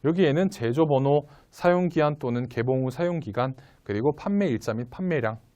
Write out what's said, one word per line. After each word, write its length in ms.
여기에는 460
제조번호, 720
사용기한 680
또는 300
개봉 340
후 60
사용기간, 640
그리고 280
판매 340
일자 260
및 160
판매량 480